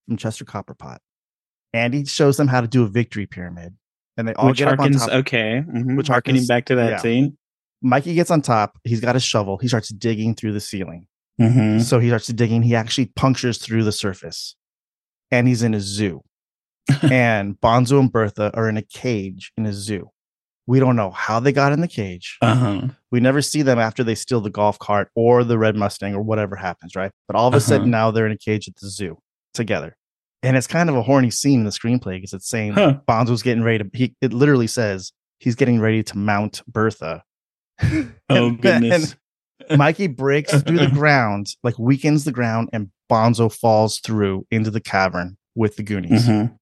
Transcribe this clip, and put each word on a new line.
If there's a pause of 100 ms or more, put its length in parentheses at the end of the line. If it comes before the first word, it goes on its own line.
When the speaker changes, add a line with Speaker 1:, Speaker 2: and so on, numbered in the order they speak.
Speaker 1:
from
Chester
Copperpot. (760)
Andy
shows
them
how
to
do
a
victory
pyramid, (420)
and
they
all
Speaker 2:
Which
Speaker 1:
get
up
on
Speaker 2:
harkens,
Speaker 1:
top.
Speaker 2:
okay.
Mm-hmm.
Speaker 1:
Which
Speaker 2:
Harkening
Speaker 1:
harkens,
Speaker 2:
back
to
that
Speaker 1:
yeah.
Speaker 2:
scene. (460)
Speaker 1:
Mikey
gets
on
top.
He's
got
a
shovel.
He
starts
digging
through
the
ceiling. (340)
Speaker 2:
Mm-hmm.
Speaker 1:
So
he
starts
digging.
He
actually (100)
punctures
through
the
surface, (760)
and
he's
in
a
zoo. (680)
Speaker 2:
<laughs>
Speaker 1:
And
Bonzo
and
Bertha
are
in
a
cage
in
a
zoo. (580)
We
don't
know
how
they
got
in
the
cage.
Speaker 2:
Uh-huh. (220)
Speaker 1:
We
never
see
them
after
they
steal
the
golf
cart
or
the
red
Mustang
or
whatever
happens,
right? (160)
But
all
of
a
sudden
Speaker 2:
Uh-huh.
Speaker 1:
now
they're
in
a
cage
at
the
zoo (380)
together. (480)
And
it's
kind
of
a
horny
scene
in
the
screenplay
'cause
it's
saying
Speaker 2:
Huh.
Speaker 1:
Bonzo's
getting
ready
to,
he,
it
literally
says (280)
he's
getting
ready
to
mount
Bertha.
<laughs> (960)
Speaker 2:
Oh,
Speaker 1:
And
then
Speaker 2:
goodness. (600)
Speaker 1:
Mikey
breaks
through
Speaker 2:
<laughs>
Speaker 1:
the
ground, (160)
like,
weakens
the
ground,
and (220)
Bonzo
falls
through
into
the
cavern (200)
with
the
Goonies.
Speaker 2:
Mm-hmm.